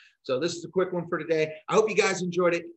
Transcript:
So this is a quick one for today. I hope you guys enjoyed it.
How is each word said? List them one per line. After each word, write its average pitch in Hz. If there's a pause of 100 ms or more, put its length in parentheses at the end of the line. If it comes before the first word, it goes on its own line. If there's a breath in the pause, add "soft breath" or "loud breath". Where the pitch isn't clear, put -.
(220 loud breath)
So 127
this 170
is -
a -
quick -
one 170
for 170
today. 156 (140 loud breath)
I 151
hope 220
you 202
guys 190
enjoyed 175
it. 170 (120)